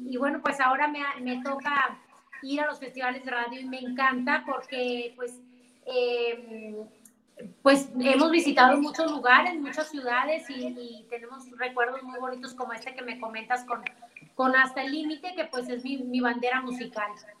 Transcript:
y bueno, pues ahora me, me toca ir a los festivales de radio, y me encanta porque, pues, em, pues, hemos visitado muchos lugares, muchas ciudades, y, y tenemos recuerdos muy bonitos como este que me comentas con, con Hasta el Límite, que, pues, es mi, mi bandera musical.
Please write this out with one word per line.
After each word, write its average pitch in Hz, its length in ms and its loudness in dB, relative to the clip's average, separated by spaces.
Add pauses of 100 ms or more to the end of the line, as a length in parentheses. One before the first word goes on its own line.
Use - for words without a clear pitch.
(100)
y 254 80 -4
bueno, 294 240 0
pues 277 180 0
ahora 269 280 4
me, 294 120 -4 (220)
me 247 200 -4
toca 277 560 0 (440)
ir 277 180 -2
a 302 60 0
los 285 120 -4
festivales 254 460 -6
de 254 60 -8
radio, 240 300 -4
y 262 40 -10
me 254 160 -8
encanta 254 680 0
porque, 247 680 -4
pues, 247 240 -8 (460)
em, 233 920 -2 (880)
pues, 277 260 6 (120)
hemos 269 300 6
visitado 285 480 8
muchos 302 320 0
lugares, 294 500 6
muchas 285 280 -4
ciudades, 277 640 -2
y, 254 180 -6
y 240 400 -12
tenemos 240 500 -12
recuerdos 254 440 -2
muy 254 160 -12
bonitos 254 360 -8
como 233 180 -8
este 233 220 -12
que 254 80 -12
me 233 180 -10
comentas 220 440 -4
con, 226 180 -6 (520)
con 262 220 4
Hasta 262 260 4
el 269 100 -4
Límite, 311 420 -4
que, 330 100 -2
pues, 247 240 -6
es 247 160 -6
mi, 269 140 -4
mi 247 220 -2
bandera 247 400 0
musical. 233 500 -6 (300)